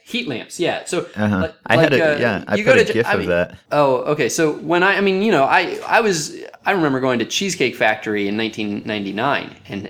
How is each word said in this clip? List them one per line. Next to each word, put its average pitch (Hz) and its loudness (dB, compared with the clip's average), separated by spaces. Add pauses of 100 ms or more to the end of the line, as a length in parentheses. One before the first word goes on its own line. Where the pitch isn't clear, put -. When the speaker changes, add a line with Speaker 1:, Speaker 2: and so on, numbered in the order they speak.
Speaker 1:
Heat 240 -8
lamps, 110 -10
yeah. 135 -2
So, 170 -4
Speaker 2:
Uh-huh. 104 0
Speaker 1:
like, - -4 (140)
Speaker 2:
I 113 4
had 165 4
Speaker 1:
like, - 4
Speaker 2:
a, 151 2
Speaker 1:
uh, - -4
Speaker 2:
yeah, 107 -2
I - 0
Speaker 1:
you 208 0
go 247 6
Speaker 2:
put 247 6
a 214 2
Speaker 1:
to 208 -2
J-, 110 2
Speaker 2:
gif 117 0
Speaker 1:
I 95 0
Speaker 2:
of 101 0
Speaker 1:
mean, 87 -2
Speaker 2:
that. 87 0 (160)
Speaker 1:
oh, 139 4 (180)
okay. 151 0
So 151 0
when 175 0
I, 190 2
I 196 0
mean, 190 2
you 220 2
know, 143 4
I, 175 2
I 214 4
was, 185 -2 (300)
I 185 2
remember 151 0
going 127 0
to 113 -2
Cheesecake 160 -2
Factory 107 0
in 101 -2
nineteen 107 -4
ninety-nine 107 -4 (140)
and, 101 -10